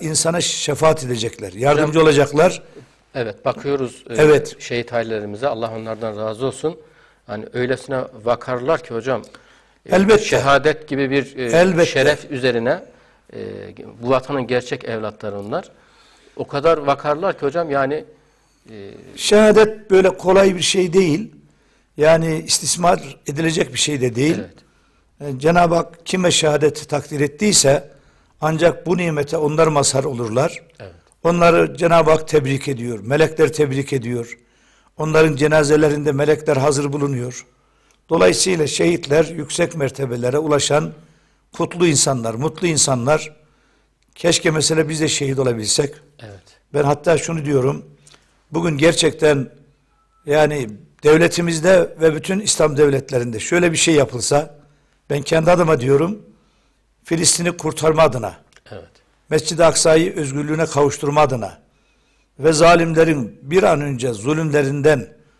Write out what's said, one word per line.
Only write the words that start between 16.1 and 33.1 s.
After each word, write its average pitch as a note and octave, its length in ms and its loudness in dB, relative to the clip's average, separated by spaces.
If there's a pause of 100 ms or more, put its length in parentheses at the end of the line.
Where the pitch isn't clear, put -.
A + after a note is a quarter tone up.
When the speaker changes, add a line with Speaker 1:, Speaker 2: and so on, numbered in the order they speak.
Speaker 2:
O B2 120 -10
kadar D#3 300 0
vakarlar D3 600 -2
ki D3 60 -6
hocam, D#3+ 260 -4
yani, C#3 340 -2 (640)
e, A2 220 -18 (240)
Speaker 1:
Şehadet G#3+ 760 4
böyle F#3+ 180 6
kolay F#3+ 460 2
bir F3 60 -6
şey F3+ 320 0
değil. F#3 380 2 (640)
Yani D#3+ 500 2
istismar E3+ 720 -2 (100)
edilecek D#3 460 -2
bir B2 60 -8
şey D3 220 -2
de B2 140 -2
değil. D#3 220 0 (840)
Speaker 2:
Evet. C#3+ 160 -10
Speaker 1:
E, B2+ 40 -12
Cenab-ı E3+ 360 2
Hak E3 300 -6
kime F3+ 260 0
şehadeti D3+ 560 0
takdir C#3+ 320 -6
ettiyse D3 720 0 (520)
ancak D#3+ 440 0
bu F3 120 0
nimete D#3+ 400 -2
onlar D3+ 300 2
mazhar C#3 360 0
olurlar. B2 580 -4 (180)
Speaker 2:
Evet. F#2+ 120 -20 (320)
Speaker 1:
Onları E3+ 540 2
Cenab-ı E3 340 4
Hak D#3 160 2
tebrik C3+ 400 0
ediyor, A#2+ 320 -6
melekler D3 540 0